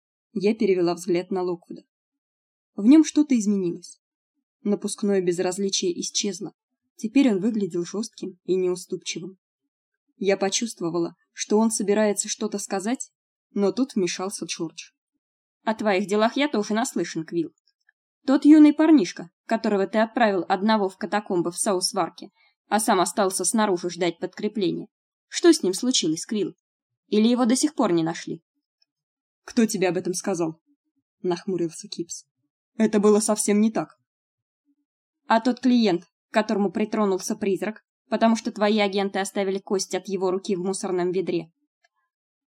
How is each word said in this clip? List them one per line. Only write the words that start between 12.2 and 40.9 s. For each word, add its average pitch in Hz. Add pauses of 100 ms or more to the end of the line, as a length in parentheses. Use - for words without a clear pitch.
что-то 214
сказать, 202 (460)
но 196
тут 254
вмешался 185
Джордж. - (760)
"О 220
твоих 208
делах 214
я 277
тоже 214
наслышан, 175
Квилл. 165 (720)
Тот 285
юный 294
парнишка, 294 (160)
которого 208
ты 214
отправил 220
одного 196
в -
катакомбы 175
в 175
Саус-Варке, 185 (380)
а 214
сам 214
остался 190
снаружи 202
ждать 175
подкрепления. 190 (400)
Что -
с -
ним 185
случилось, 185
Квилл? 208 (540)
Или 214
его 247
до 254
сих 294
пор 208
не 170
нашли?" 165 (1040)
"Кто 226
тебе 185
об 175
этом 180
сказал?" 170 (640)
нахмурился 170
Кипс. - (500)
"Это 220
было 208
совсем 208
не 220
так". 180 (1300)
"А 226
тот 240
клиент, 220
к -
которому 208
притронулся 214
призрак, 190 (280)
потому 226
что 220
твои 208
агенты 196
оставили 196
кость -
от 185
его 190
руки 190
в 175
мусорном 180